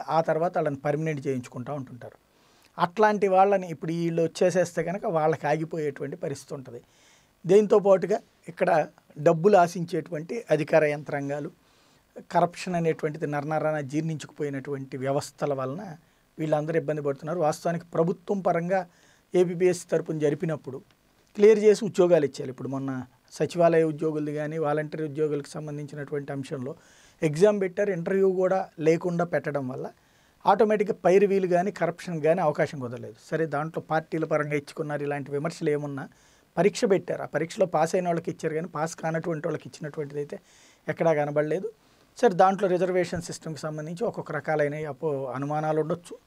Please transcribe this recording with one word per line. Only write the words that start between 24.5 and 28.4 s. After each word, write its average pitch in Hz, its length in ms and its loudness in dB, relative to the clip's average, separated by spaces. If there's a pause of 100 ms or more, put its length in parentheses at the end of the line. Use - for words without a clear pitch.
వాలంటరీ 151 460 -2
ఉద్యోగులకు 147 440 -4
సంబంధించినటువంటి 147 840 -10
అంశంలో 139 440 -8 (480)
ఎగ్జామ్ 190 380 4
పెట్టారు, 190 300 -2
ఇంటర్వ్యూ 190 400 0
కూడా 185 380 0 (100)